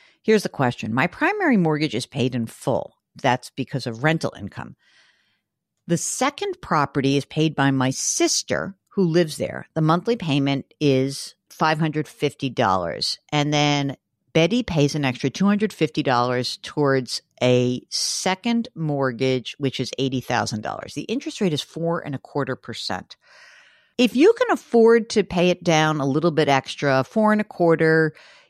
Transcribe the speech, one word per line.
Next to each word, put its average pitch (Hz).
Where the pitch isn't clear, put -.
Here's 214
the 180
question. 117
My 131
primary 349
mortgage 156
is 120
paid 127
in 117
full. -
That's -
because 131
of 117
rental 156
income. -
The 170
second 359
property 139
is 139
paid 156
by 139
my 131
sister -
who 202
lives 165
there. -
The 160
monthly 175
payment 139
is 139
five 156
hundred 156
fifty -
dollars. 95
And 147
then 147
Betty 175
pays 147
an 151
extra 131
two 185
hundred 202
fifty 156
dollars 123
towards 135
a 123
second 226
mortgage, 131
which 139
is 127
eighty 131
thousand 107
dollars. -
The 143
interest -
rate 180
is 143
four 165
and 147
a 131
quarter 131
percent. -
If 247
you 339
can 480
afford 233
to 208
pay 180
it 175
down 156
a 139
little 156
bit 147
extra, 135
four 214
and 214
a 214
quarter, 160